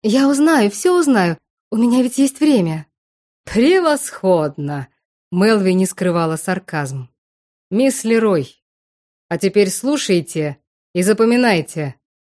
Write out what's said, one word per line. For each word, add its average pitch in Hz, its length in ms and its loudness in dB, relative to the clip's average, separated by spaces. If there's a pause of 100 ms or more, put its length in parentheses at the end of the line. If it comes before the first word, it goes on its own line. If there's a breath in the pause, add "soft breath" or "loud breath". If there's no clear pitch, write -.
Я 262 260 2
узнаю, 277 420 2
всё 359 280 0
узнаю, 208 380 2 (340)
у 220 60 -4
меня 240 260 2
ведь 247 160 -4
есть 269 220 0
время". 175 460 0 (580)
"Превосходно!" 185 1400 0 (420)
Мелви 190 440 2
не 185 120 2
скрывала 170 500 -2
сарказм. 147 720 -8 (600)
"Мисс 262 340 0
Лерой, 220 540 0 (680)
а 170 80 -4
теперь 196 320 2
слушайте 175 880 -4 (380)
и 180 80 -2
запоминайте. 208 920 0 (380)